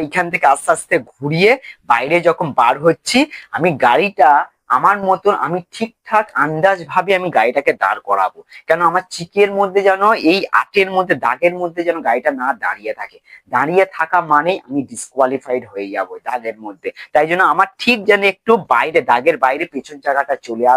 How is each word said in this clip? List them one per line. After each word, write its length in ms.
এইখান 280
থেকে 200
আস্তে 220
আস্তে 200
ঘুরিয়ে 380
বাইরে 260
যখন 200
বার 160
হচ্ছি, 340
আমি 120
গাড়িটা 440
আমার 200
মতন 240
আমি 140
ঠিকঠাক 500
আন্দাজ 340
ভাবে 280
আমি 180
গাড়িটাকে 340
দাঁড় 260
করাবো, 300
কেন 120
আমার 140
চিকের 420
মধ্যে 320
যেন, 140
এই 80
আটের 340
মধ্যে, 200
দাগের 360
মধ্যে 260
যেন 100
গাড়িটা 240
না 60
দাঁড়িয়ে 340
থাকে, 180
দাঁড়িয়ে 340
থাকা 200
মানে 200
আমি 140
ডিসকোয়ালিফাইড 800
হয়ে 240
যাবো 180
দাগের 380
মধ্যে। 240
তাই 160
জন্য 120
আমার 140
ঠিক 140
যেন 120
একটু 180
বাইরে, 260
দাগের 340
বাইরে 280
পেছন 320
চাকাটা 300
চলে 180